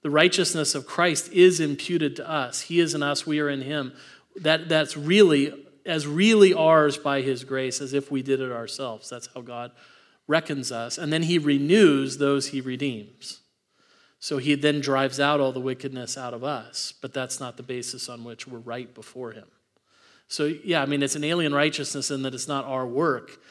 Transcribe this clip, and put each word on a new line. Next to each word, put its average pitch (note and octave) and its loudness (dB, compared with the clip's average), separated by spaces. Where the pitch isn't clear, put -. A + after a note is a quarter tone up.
The D3 -4
righteousness E3 2
of C#3 -6
Christ E3+ -2
is F3+ 8
imputed D3+ -2
to - -12
us. C#3 -4
He E3+ 0
is E3 2
in D3 -2
us, C#3+ -2
we D3+ 0
are D3 0
in C#3 -4
him. C3+ -6
That, D#3+ 0
that's D#3 2
really, D3+ 6
as D#3+ -4
really F#3+ 6
ours D#3 4
by C#3 -2
his C3 -2
grace C3 -4
as C3+ -6
if C#3 -2
we C3+ -2
did C3+ 0
it C3 -4
ourselves. A#2 -10
That's A#2+ -14
how B2+ -12
God A#2+ -12
reckons D3 0
us. A#2 -8
And D#3 -4
then D#3+ 0
he E3+ 2
renews C#3+ 4
those C#3 0
he C#3 -6
redeems. B2+ -8
So - -6
he C#3 0
then D3 0
drives C3+ -2
out C#3+ 2
all C3+ 2
the C3 -6
wickedness B2+ -8
out B2 -10
of A#2+ -10
us, A#2 -8
but C3 -12
that's B2+ -8
not B2 -12
the C3 -16
basis B2 -10
on A#2+ -14
which A#2 -16
we're B2+ -14
right A#2+ -12
before A#2 -14
him. G#2+ -20
So, - -2
yeah, D#3+ -2
I C3+ 0
mean, C#3+ 0
it's C#3 -2
an D3 -6
alien D#3 0
righteousness C#3+ -2
in C3+ -4
that C3 -6
it's B2+ -10
not C#3 -4
our C3 -4
work, C3 -2